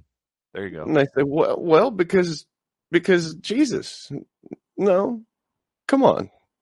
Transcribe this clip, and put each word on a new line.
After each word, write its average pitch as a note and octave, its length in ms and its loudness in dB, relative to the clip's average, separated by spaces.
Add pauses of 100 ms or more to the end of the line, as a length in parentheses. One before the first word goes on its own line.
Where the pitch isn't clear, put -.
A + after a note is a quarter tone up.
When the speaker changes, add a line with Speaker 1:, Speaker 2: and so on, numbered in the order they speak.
(540)
Speaker 1:
There G2 140 -10
you F2+ 80 -14
go. D#2 80 -12
Speaker 2:
And D3+ 140 -2
they C#3+ 80 4
say, C3+ 180 -2
"Well, C#3+ 380 0
well, F3 300 4
because, F3+ 540 -2 (440)
because E3+ 460 2
Jesus." - 760 -4 (680)
No. G3+ 440 0 (640)
Come C#4 160 2
on. G2 280 2 (300)